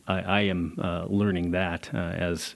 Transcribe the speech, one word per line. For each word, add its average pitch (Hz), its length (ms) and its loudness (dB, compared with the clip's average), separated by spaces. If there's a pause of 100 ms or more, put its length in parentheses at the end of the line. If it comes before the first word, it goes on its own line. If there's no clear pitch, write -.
I, 92 140 2
I 95 200 2
am, 90 400 0
uh, 87 260 -2
learning 98 440 2
that, 87 420 -2
uh, - 40 -2
as 87 580 -2